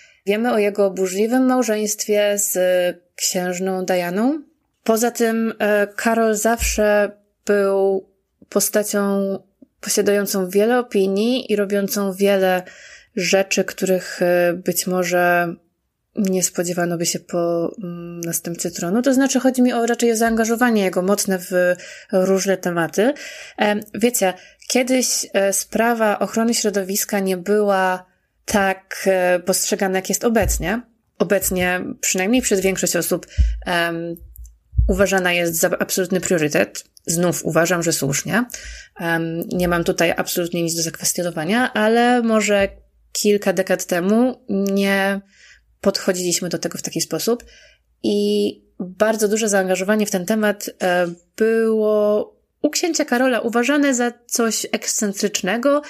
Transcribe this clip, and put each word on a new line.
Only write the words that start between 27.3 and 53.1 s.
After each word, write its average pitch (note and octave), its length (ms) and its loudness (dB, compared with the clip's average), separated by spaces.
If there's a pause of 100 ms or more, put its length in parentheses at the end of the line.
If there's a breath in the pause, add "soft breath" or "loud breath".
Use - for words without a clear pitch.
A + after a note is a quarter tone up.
była F#3+ 680 0 (400)
tak, G3 600 -2
e, F3+ 340 2
postrzegana, F#3+ 580 0
jak F#3+ 120 -4
jest - 160 -2
obecnie. A3 560 0 (380)
Obecnie, F3+ 640 0 (200)
przynajmniej G#3 400 0
przez G3+ 180 0
większość F#3 360 0
osób, F3 320 -2 (380 loud breath)
em, E3+ 500 -4 (720)
uważana F#3 460 2
jest E3+ 220 0
za F3 140 2
absolutny F3+ 520 0
priorytet. E3+ 600 0 (220)
Znów E3+ 400 0
uważam, E3+ 380 2
że E3 100 0
słusznie. D3 520 -2 (540 loud breath)
Em, E3 400 -2
nie F3+ 280 -2
mam F3 160 2
tutaj F#3 340 2
absolutnie F3 460 -4
nic E3 120 -2
do E3+ 60 -4
zakwestionowania, E3+ 920 -2
ale A#3 480 4
może G#3 460 2 (440)
kilka G3+ 420 2
dekad F#3 320 -2
temu G#3+ 640 0
nie G3 720 0 (600 soft breath)
podchodziliśmy F3+ 680 -2
do E3+ 80 -4
tego E3+ 200 -6
w - 40 -12
taki E3 200 -6
sposób A3+ 420 -2 (600 soft breath)
i G#3 520 0 (240)
bardzo G#3+ 480 0
duże G#3+ 220 0
zaangażowanie F#3+ 560 0
w G3+ 60 -6
ten F3+ 140 -2
temat, G#3 440 -2 (140)
e, F3+ 240 0 (280)
było G#3+ 1080 0 (200)
u D4 80 2
księcia D#4 360 -2
Karola B3 340 2